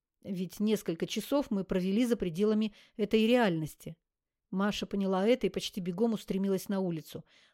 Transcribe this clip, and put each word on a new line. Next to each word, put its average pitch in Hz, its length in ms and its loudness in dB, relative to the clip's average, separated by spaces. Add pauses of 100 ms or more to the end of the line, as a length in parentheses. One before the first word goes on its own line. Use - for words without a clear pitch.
(220)
Ведь 180 360 -6
несколько 208 480 0
часов 269 440 0
мы 196 120 0
провели 190 440 0
за 226 100 2
пределами 208 580 0 (220)
этой 220 300 2
реальности. 170 680 2 (540)
Маша 196 360 -2
поняла 190 400 0
это 247 200 4
и 180 40 2
почти - 300 -6
бегом 190 340 0
устремилась 190 540 -2
на 196 120 -2
улицу. 165 440 -6 (300)